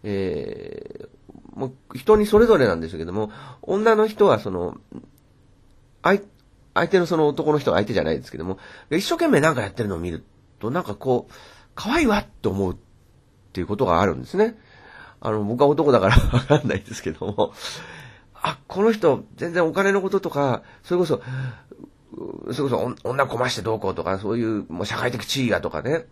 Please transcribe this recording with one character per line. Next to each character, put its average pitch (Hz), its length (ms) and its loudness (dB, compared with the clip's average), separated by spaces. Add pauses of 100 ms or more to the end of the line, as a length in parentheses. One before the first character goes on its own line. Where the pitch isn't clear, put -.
え - 1000 -8 (480)
ー、 - 20 -14
も 131 160 -8 (180)
う 131 60 -12
人 214 180 6
に 208 100 4
そ 208 120 4
れ 233 80 8
ぞ 220 120 8
れ 127 80 6
な 87 100 4
ん 82 40 -4
で 80 80 -6
す 85 80 -10
け 80 80 -6
ど 87 80 -8
も、 107 200 -4 (280)
女 214 360 2
の 214 100 4
人 214 200 2
は 123 120 4
そ 101 140 -6
の、 87 260 -6 (1200)
あ 190 140 4
い-、 202 80 0 (520)
相 175 140 2
手 185 120 4
の 170 60 0
そ 170 100 0
の 156 100 4
男 147 260 2
の 151 60 4
人 131 140 0
が 85 60 4
相 104 100 0
手 120 40 -4
じ 98 60 0
ゃ 76 60 0
な 80 80 0
い 78 40 0
で - 80 -8
す - 60 -20
け - 80 -12
ど 82 60 -8
も、 95 140 -6 (320)
一 175 120 0
生 349 120 -2
懸 339 120 0
命 226 140 6
な 160 100 4
ん 143 60 -2
か 117 60 -4
や 98 60 -6
っ 92 40 -12
て 120 100 -6
る 101 60 -2
の 95 80 -4
を - 20 -6
見 87 140 -6
る 80 120 -10 (360)
と、 107 100 -4
な 175 120 -4
ん - 20 -10
か 104 100 -10
こ 127 340 -2
う、 - 40 -20 (420)
可 214 180 -6
愛 320 120 2
い - 20 2
わ 208 120 2
っ - 60 -4
て - 220 -10
思 95 240 0
う - 40 -6
っ - 20 -10 (760)
て 92 80 -6
い 85 40 -2
う - 20 -6
こ 104 100 -4
と 127 80 2
が 85 160 4
あ 101 60 4
る 85 80 2
ん 64 60 -8
で 64 80 -12
す - 80 -6
ね。 220 200 2 (640)
あ 113 120 -4
の、 107 100 0
僕 117 200 0
は 143 40 8
男 147 240 4
だ 117 80 6
か 95 100 4
ら 120 140 4
<laughs> - 100 2
わ 127 80 4
か 151 200 2
ん 127 80 -4
な 78 80 0
い 104 60 -4
で - 120 -14
す - 80 -14
け - 80 -6
ど 82 160 -8
も、 - 260 -2 (840)
あ、 - 340 -6
こ 190 140 -2
の 226 100 4
人 170 320 2 (100)
全 170 180 -8
然 170 140 2
お 160 60 -2
金 196 180 2
の 196 120 2
こ 180 80 -4
と 190 100 0
と 170 100 -6
か、 139 320 -2 (220)
そ 175 100 -2
れ 180 60 2
こ 175 60 2
そ、 147 140 -2 (1300)
そ 147 100 -4
れ 139 60 -2
こ - 0 -
そ 117 260 -2 (100)
お-、 117 60 -6
女 135 160 0
こ 117 120 -8
ま 123 100 0
し - 80 -4
て 107 60 -8
ど 110 120 -2
う 104 60 -6
こ 95 80 -4
う 92 80 -4
と 82 80 -6
か、 95 160 -2
そ 104 120 -4
う 117 60 -2
い 117 60 -2
う、 110 240 -2
も 85 140 -8
う 104 40 -4
社 113 120 -6
会 123 120 -2
的 117 160 -8
地 135 200 -2
位 - 20 0
が 92 120 0
と - 100 -6
か - 120 -8
ね 160 300 -4